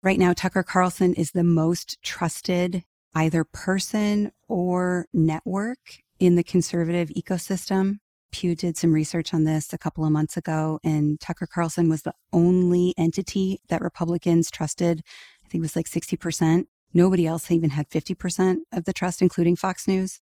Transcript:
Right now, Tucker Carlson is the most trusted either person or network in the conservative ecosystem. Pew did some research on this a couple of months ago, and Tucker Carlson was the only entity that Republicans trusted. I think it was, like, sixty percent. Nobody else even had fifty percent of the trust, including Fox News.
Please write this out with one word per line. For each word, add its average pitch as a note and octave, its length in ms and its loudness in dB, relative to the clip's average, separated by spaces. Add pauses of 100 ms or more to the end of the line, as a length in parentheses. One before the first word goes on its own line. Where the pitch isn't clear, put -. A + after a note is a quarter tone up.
Right F#3+ 160 2
now, F3+ 140 6
Tucker F#3 300 -2
Carlson F3+ 520 2
is D#3+ 160 -2
the F3 140 0
most E3 580 0
trusted F3+ 800 -4 (320)
either D#3+ 300 2
person G#3 880 -2 (160)
or F3+ 640 -2
network F#3 680 -2 (400)
in F3+ 160 6
the F3 80 4
conservative E3+ 680 0
ecosystem. F#3+ 880 -4 (340)
Pew E3+ 220 -2
did E3 220 -4
some E3 160 2
research D#3 420 -2
on D#3 100 2
this D#3 280 -2
a E3+ 60 -8
couple - 260 -6
of D#3 80 2
months D#3 240 0
ago, D#3 460 -4
and D3+ 380 0
Tucker - 260 -8
Carlson E3+ 420 0
was D#3+ 140 0
the - 120 -8 (180)
only F3+ 640 4
entity F#3+ 720 -2
that E3+ 140 -2
Republicans E3+ 680 0
trusted. E3 520 -2 (420)
I - 40 -20
think E3+ 120 -4
it - 20 -4
was, D#3 140 -6
like, E3 100 -4
sixty - 300 -6
percent. E3 520 0 (240)
Nobody F3 340 4
else D#3+ 240 -4
even E3 200 2
had C#3+ 180 -4
fifty - 260 -4
percent F#3 580 -2
of F3+ 120 -6
the F#3+ 80 -4
trust, F3+ 300 -4
including F3 340 2
Fox - 320 -4
News. F#3+ 400 -2